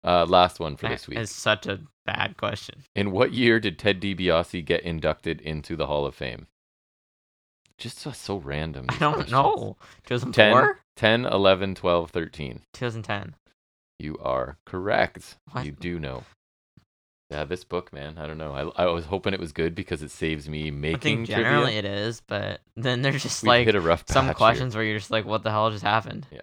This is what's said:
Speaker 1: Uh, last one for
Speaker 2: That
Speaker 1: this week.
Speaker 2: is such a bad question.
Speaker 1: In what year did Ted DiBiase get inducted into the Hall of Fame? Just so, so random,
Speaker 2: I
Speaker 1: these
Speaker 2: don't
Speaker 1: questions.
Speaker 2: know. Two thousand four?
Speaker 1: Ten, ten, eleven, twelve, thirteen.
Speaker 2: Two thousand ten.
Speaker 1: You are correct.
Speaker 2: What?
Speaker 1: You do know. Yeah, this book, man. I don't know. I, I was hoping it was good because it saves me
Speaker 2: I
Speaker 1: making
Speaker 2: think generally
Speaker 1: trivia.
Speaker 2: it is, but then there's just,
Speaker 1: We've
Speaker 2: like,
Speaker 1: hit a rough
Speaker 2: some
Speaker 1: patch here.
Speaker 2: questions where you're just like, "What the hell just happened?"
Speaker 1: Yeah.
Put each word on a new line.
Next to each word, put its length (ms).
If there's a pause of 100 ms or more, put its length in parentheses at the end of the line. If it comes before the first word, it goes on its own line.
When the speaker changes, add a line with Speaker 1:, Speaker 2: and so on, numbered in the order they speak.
Speaker 1:
Uh, 240
last 340
one 160
for 120
Speaker 2:
That 40
Speaker 1:
this 160
week. 100
Speaker 2:
is 120
such 360
a 140 (240)
bad 320
question. 460 (120)
Speaker 1:
In 180
what 200
year 280
did 180
Ted 220
DiBiase 640
get 180
inducted 580
into 360
the 100
Hall 180
of 100
Fame? 320 (1300)
Just 200
so, 140
so 240
random, 520
Speaker 2:
I 40
Speaker 1:
these 80
Speaker 2:
don't 140
Speaker 1:
questions. 180
Speaker 2:
know. 440 (280)
Two 100
thousand 200
four? 460 (160)
Speaker 1:
Ten, 280
ten, 80
eleven, 420
twelve, 360
thirteen. 520 (120)
Speaker 2:
Two 120
thousand 160
ten. 320 (640)
Speaker 1:
You 240
are 340 (100)
correct. 680 (160)
Speaker 2:
What? 140
Speaker 1:
You 60
do 280
know. 240 (1080)
Yeah, 140
this 200
book, 280
man. 260
I 80
don't 120
know. 140 (240)
I, 80
I 20
was 200
hoping 280
it 60
was 120
good 220
because 280
it 80
saves 380
me 200
Speaker 2:
I 20
Speaker 1:
making 300
Speaker 2:
think 280
generally 440
Speaker 1:
trivia. 60
Speaker 2:
it 60 (220)
is, 200
but 340 (140)
then 280
there's 200
just, 200
Speaker 1:
We've 60
Speaker 2:
like, 180
Speaker 1:
hit 100
a 40
rough 280
Speaker 2:
some 180
Speaker 1:
patch 40
here. 40
Speaker 2:
questions 400
where 100
you're 140
just 120
like, 160
"What 160
the 80
hell 200
just 140
happened?" 460
Speaker 1:
Yeah. 120